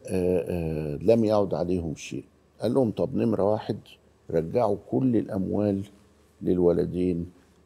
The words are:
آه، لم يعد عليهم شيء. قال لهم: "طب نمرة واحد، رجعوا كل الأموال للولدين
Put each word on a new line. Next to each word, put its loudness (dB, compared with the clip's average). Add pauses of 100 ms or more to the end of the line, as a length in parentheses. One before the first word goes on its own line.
آه، -2
لم 4
يعد 2
عليهم -2
شيء. -10 (380)
قال -2
لهم: 2
"طب -2
نمرة 0
واحد، -4 (520)
رجعوا 0 (140)
كل 2
الأموال 0 (580)
للولدين 2 (340)